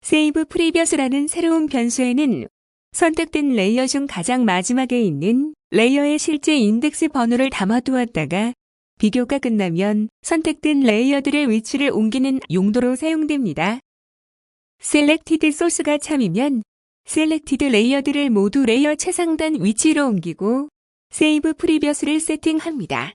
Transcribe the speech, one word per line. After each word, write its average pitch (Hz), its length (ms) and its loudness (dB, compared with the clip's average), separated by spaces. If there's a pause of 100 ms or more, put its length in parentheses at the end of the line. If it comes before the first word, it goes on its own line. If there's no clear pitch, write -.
세이브 302 380 2
프리비어스라는 320 800 0
새로운 330 400 0
변수에는 247 800 0 (460)
선택된 311 640 0
레이어 233 340 2
중 277 180 -2
가장 247 380 -2
마지막에 247 580 0
있는 220 500 0 (180)
레이어의 285 500 2
실제 302 360 0
인덱스 247 520 0
번호를 254 420 0
담아두었다가 233 1000 -2 (480)
비교가 247 400 0
끝나면 208 680 0 (140)
선택된 311 580 0
레이어들의 269 680 2
위치를 240 400 0
옮기는 262 480 0 (140)
용도로 226 420 2
사용됩니다. 269 840 -2 (1000)
셀렉티드 311 720 2
소스가 302 480 -2
참이면 254 640 -2 (440)
셀렉티드 311 580 0
레이어들을 277 680 2
모두 208 340 2
레이어 269 300 2
최상단 320 680 -2
위치로 277 460 2
옮기고 214 640 -2 (420)
세이브 311 440 2
프리비어스를 302 680 0
세팅합니다. 302 960 -4